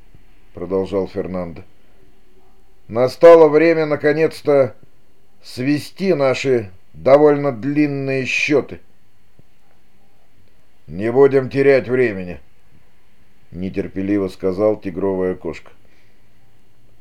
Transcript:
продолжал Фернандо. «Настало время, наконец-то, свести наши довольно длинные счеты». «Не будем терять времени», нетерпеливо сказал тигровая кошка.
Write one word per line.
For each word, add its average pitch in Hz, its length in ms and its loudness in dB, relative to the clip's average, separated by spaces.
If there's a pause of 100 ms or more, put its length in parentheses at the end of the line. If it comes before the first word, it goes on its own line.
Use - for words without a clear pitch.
(520)
продолжал 92 560 -4
Фернандо. 90 540 -8 (1200)
«Настало 156 600 6
время, 156 380 2
наконец-то, 147 880 0 (680)
свести 147 680 -4
наши 127 580 0 (220)
довольно 143 600 4
длинные 135 760 -2
счеты». 123 540 -2 (2000)
«Не 92 240 -6
будем 131 380 4
терять 135 400 2
времени», 98 500 -2 (1160)
нетерпеливо 95 760 -4
сказал 95 480 -2
тигровая 92 580 -4
кошка. 85 360 -12 (1300)